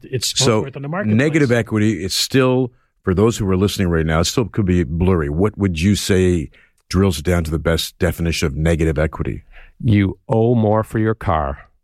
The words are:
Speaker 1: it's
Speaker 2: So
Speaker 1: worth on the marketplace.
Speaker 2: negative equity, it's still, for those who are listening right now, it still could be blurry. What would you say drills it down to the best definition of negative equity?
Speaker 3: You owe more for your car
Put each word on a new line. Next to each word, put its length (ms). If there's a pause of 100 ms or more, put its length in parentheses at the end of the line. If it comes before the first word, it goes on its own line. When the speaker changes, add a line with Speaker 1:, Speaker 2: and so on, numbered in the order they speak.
Speaker 1:
it's 360
Speaker 2:
So 240
Speaker 1:
worth 140
on 60
the 60
marketplace. 300
Speaker 2:
negative 320
equity, 540
it's 100
still, 580 (300)
for 120
those 240
who 100
are 80
listening 320
right 180
now, 140
it 60
still 200
could 200
be 180
blurry. 460
What 260
would 240
you 160
say 540 (380)
drills 300
it 60
down 200
to 80
the 60
best 400
definition 480
of 100
negative 420
equity? 440 (400)
Speaker 3:
You 360 (100)
owe 280
more 260
for 160
your 160
car 540 (160)